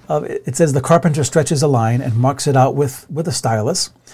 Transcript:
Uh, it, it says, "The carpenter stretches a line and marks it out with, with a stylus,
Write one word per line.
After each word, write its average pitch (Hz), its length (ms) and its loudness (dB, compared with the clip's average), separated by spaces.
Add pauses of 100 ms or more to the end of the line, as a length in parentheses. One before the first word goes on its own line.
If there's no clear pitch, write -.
Uh, 151 140 -2
it, - 240 -8
it 123 100 -6
says, 156 180 2
"The 139 80 0
carpenter 160 420 2
stretches 147 400 0
a 156 40 4
line 120 320 2
and 127 160 -2
marks 131 300 0
it 139 100 2
out 131 200 4
with, 139 340 -4
with 156 180 -6
a 117 40 -4
stylus, 113 580 -2 (240)